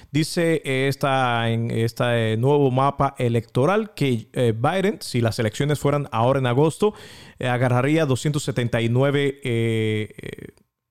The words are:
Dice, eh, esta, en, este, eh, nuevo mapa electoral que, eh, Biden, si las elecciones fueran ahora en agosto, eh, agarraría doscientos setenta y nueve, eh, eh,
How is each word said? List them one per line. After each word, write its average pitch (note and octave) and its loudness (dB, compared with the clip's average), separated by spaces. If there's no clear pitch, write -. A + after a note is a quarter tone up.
Dice, D#3+ 0
eh, C3+ 0
esta, B2+ 0
en, A#2 -2
este, A#2 0
eh, A2 0
nuevo C#3 4
mapa C3+ 0
electoral C3 0
que, B2+ -2
eh, A#2+ 2
Biden, F3+ 0
si - -4
las A2+ 0
elecciones C#3+ -2
fueran C#3+ -2
ahora B2 2
en B2+ 0
agosto, D3+ 2
eh, B2+ -4
agarraría B2 2
doscientos C#3+ 0
setenta A#2+ -2
y A#2 2
nueve, C#3 0
eh, A2+ -2
eh, - -14